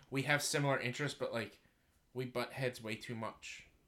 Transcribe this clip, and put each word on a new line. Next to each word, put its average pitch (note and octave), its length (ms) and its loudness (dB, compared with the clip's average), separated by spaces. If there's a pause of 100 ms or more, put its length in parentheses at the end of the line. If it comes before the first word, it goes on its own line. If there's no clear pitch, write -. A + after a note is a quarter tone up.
we C3+ 120 2
have C#3+ 200 4
similar C#3+ 380 4
interests, B2+ 400 -2
but, - 140 0
like, A2+ 260 -2 (540)
we B2+ 120 -2
butt B2 280 -2
heads B2+ 280 0
way A2 140 -4
too A#2 200 -6
much. - 480 -6 (240)